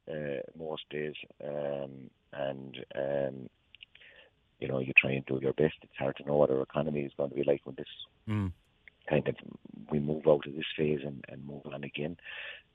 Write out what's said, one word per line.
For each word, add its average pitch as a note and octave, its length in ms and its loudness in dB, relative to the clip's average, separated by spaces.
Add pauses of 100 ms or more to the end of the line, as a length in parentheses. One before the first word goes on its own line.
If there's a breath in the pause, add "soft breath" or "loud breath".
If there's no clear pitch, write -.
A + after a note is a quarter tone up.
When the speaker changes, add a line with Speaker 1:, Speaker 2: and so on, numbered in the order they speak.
(120)
Speaker 1:
uh, D2 300 -2 (180)
most D#2 300 -6
days, D2+ 240 -4 (320)
um, C#2 640 -4 (240)
and, C2+ 460 -4 (160)
um, C2+ 560 0 (1080 soft breath)
you C2 100 -4
know, C2 100 0
you C2 180 0
try C2+ 140 8
and C2+ 160 0
do C2 160 0
your C2 100 2
best. D#2 300 4
It's - 160 -14
hard C2+ 180 0
to C#2 80 -12
know C#2+ 120 2
what D2 140 8
our C2+ 120 4
economy D2 400 0
is C#2 160 -6
going C#2+ 100 0
to B1+ 80 -10
be C#2 80 2
like C#2+ 200 6
when C2 120 -10
this D2 120 -10 (380)
Speaker 2:
Mm. G2+ 260 2 (540)
Speaker 1:
kind D2+ 220 4
of, C2 80 0 (540)
we D2+ 100 4
move D#2 260 0
out D2+ 200 8
of C#2 80 -8
this D#2 100 -4 (140)
phase D2+ 260 4
and, C#2 240 -6
and C#2 180 -12
move C#2+ 260 -10
on C#2 120 -6
again. D2 320 -4 (580 loud breath)